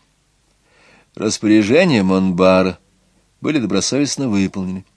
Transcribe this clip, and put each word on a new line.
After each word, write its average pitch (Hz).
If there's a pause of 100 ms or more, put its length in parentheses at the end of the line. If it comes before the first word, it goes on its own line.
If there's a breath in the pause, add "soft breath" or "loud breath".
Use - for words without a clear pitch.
(1160 soft breath)
Распоряжения 110
Монбара 92 (640)
были 151
добросовестно 123
выполнены. 95 (100)